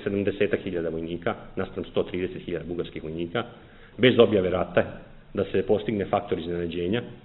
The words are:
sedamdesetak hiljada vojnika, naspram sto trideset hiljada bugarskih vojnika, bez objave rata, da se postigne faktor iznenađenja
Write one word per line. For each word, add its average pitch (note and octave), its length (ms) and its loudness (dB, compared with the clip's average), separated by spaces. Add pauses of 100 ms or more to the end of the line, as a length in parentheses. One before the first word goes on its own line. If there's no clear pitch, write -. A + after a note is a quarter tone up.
sedamdesetak G2+ 560 0
hiljada F2 280 -2
vojnika, E2 460 -4 (220)
naspram F#2+ 280 -6
sto - 180 -2
trideset F2+ 400 -4
hiljada E2+ 220 -6
bugarskih D#2+ 380 -6
vojnika, E2+ 420 -4 (540)
bez A#2 200 8
objave G2+ 320 8
rata, F2+ 320 2 (520)
da G2 100 2
se F#2+ 180 0
postigne G2+ 420 2
faktor F#2+ 340 0
iznenađenja F2 640 -2 (220)